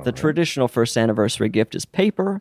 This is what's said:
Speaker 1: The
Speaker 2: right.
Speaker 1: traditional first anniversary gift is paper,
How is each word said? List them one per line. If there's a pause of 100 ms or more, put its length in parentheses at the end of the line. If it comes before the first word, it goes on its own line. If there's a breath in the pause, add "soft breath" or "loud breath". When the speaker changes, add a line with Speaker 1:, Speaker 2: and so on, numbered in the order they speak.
Speaker 1:
The
Speaker 2:
right.
Speaker 1:
traditional
first
anniversary
gift
is
paper,